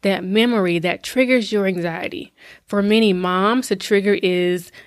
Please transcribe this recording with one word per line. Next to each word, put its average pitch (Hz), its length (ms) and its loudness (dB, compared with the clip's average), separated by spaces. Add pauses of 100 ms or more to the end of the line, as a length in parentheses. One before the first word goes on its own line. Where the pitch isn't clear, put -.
that 185 220 -2
memory 196 540 2
that 170 240 -4
triggers 247 500 0
your 202 140 0
anxiety? 170 680 -6 (340)
For 202 160 -2
many 214 300 4
moms, 185 560 0
the 196 80 -2
trigger 202 460 0
is 180 500 0 (140)